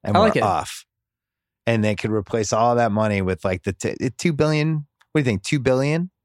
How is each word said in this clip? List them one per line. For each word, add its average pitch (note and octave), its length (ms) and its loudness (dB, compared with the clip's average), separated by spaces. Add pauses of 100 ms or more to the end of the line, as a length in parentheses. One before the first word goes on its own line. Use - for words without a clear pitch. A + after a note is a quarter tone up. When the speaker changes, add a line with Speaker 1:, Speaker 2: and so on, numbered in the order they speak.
Speaker 1:
And G#2+ 120 -2
Speaker 2:
I F3 40 6
Speaker 1:
we're G#3+ 80 6
Speaker 2:
like G3+ 100 2
it. A#2 60 2
Speaker 1:
off. F2+ 420 -2 (800)
And A2+ 180 2
they G#2+ 120 2
could - 160 -6
replace G#2+ 420 -2
all A#2 220 2
that A#2 180 2
money G#2+ 280 0
with, F#2 220 -2
like, F#2 200 -2
the G2 100 -4
t-, - 220 -4 (220)
two F3 140 -2
billion D3+ 560 -2 (300)
what D3 60 0
do B2+ 60 0
you A2 40 0
think, F#2+ 100 -4
two D3 160 -2
billion C#3 500 0 (140)